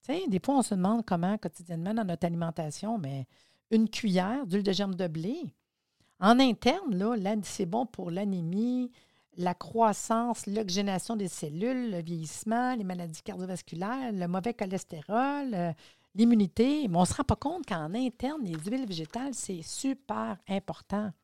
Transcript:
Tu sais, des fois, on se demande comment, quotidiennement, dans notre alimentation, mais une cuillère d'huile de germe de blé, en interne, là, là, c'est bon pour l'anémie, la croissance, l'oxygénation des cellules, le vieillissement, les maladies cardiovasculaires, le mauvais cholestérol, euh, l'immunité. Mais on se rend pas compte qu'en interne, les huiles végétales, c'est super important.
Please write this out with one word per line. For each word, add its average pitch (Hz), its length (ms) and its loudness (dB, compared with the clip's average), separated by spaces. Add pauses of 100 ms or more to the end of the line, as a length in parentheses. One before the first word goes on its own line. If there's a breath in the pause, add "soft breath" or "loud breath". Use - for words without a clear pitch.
Tu 254 100 -4
sais, 359 160 -2
des 185 160 2
fois, 277 140 4
on 240 40 4
se - 120 0
demande 202 320 2
comment, 185 320 0
quotidiennement, 175 560 -6
dans 226 100 0
notre 175 220 -2
alimentation, 170 720 -2
mais 139 280 -4 (440 soft breath)
une 226 180 6
cuillère 208 580 2
d'huile 196 160 2
de 196 100 2
germe 196 220 0
de 180 120 -2
blé, 175 480 -4 (680)
en 226 180 8
interne, 262 560 4
là, 214 220 0
là, 202 260 0
c'est - 220 -4
bon 220 220 0
pour 180 240 -8
l'anémie, 202 840 0 (460 soft breath)
la 180 160 0
croissance, 226 920 2
l'oxygénation 202 680 -2
des 196 120 -2
cellules, 226 600 -2
le 175 120 -4
vieillissement, 214 720 -2
les 214 100 -4
maladies 175 380 -6
cardiovasculaires, 185 920 -6
le 180 160 -2
mauvais 185 240 -2
cholestérol, 226 1040 -2
euh, 175 180 0 (420 soft breath)
l'immunité. 233 760 6
Mais 170 100 4
on 180 80 6
se - 80 -2
rend 285 100 -2
pas 226 120 2
compte 330 300 -4
qu'en 160 280 -4
interne, 262 500 -2
les 175 80 -4
huiles 214 340 -4
végétales, 196 460 -6
c'est 180 300 -6
super 220 760 -4 (100)
important. 196 640 -4 (140)